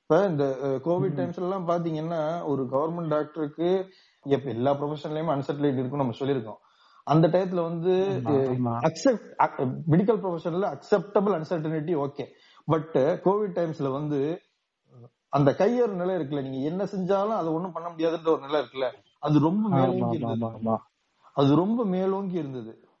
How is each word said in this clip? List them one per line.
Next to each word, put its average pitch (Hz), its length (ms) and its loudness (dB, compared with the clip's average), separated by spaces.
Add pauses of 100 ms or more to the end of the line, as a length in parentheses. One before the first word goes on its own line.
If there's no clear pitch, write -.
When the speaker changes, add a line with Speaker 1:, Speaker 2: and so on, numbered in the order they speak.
Speaker 1:
இப்ப 175 240 4
இந்த, 139 360 0
அஹ், 135 260 -2
கோவிட் 180 260 0
Speaker 2:
ம். 143 60 -4
Speaker 1:
டைம்ஸ்ல 175 160 -4
எல்லாம் 185 320 -4
பாத்தீங்கன்னா, 165 760 -2
ஒரு 135 180 -2
கவர்மெண்ட் 160 440 -2
டாக்டருக்கு 160 800 -2 (320)
எப்ப 139 280 0
எல்லா 120 220 0 (100)
ப்ரொஃபஷன்லயுமே 151 600 -2
அன்சர்டனிட்டி 143 360 0
இருக்குன்னு 135 200 -4
நம்ம 127 220 -2
சொல்லியிருக்கோம். 127 380 -4 (460)
அந்த 160 240 6
டயத்துல 180 360 2
வந்து, 170 600 0
Speaker 2:
ஆமா, 117 40 -2
Speaker 1:
அஹ், 135 300 2
Speaker 2:
ஆமா. 120 240 0
Speaker 1:
அக்செப்ட், 202 520 0 (100)
அக்-, 139 340 -2 (120)
மெடிக்கல் 214 320 4
ப்ரொஃபஷன்ல 175 440 -2
அக்செப்டபிள் 185 800 0
அன்சர்டனிட்டி 160 520 -2
ஓகே. 139 300 -4 (460)
But, 156 220 2
அஹ், 156 300 2
கோவிட் 202 300 2
டைம்ஸ்ல 160 380 -2
வந்து 147 500 -2 (880)
அந்த 139 220 6
கையேறு 233 360 2
நிலை 185 280 -2
இருக்குல்ல, 139 340 -4
நீங்க 131 80 -6
என்ன 156 260 -2
செஞ்சாலும் 196 520 0
அதை 165 180 -2
ஒண்ணும் 175 180 -4
பண்ண 165 180 -10
முடியாதுன்ற 165 380 -2
ஒரு 147 140 2
நிலை 143 200 0
இருக்குல்ல, 127 300 -4 (280)
அது 151 200 4
ரொம்ப 202 300 2
Speaker 2:
ஆமா, - 20 0
Speaker 1:
மேலோங்கி 127 300 2
Speaker 2:
ஆமா, 117 120 0
Speaker 1:
இருந்தது. 113 320 -2
Speaker 2:
ஆமா, 113 80 -6
ஆமா. 113 240 -2 (560)
Speaker 1:
அது 139 220 4
ரொம்ப 220 300 2
மேலோங்கி 190 520 -2
இருந்தது. 127 500 -10 (120)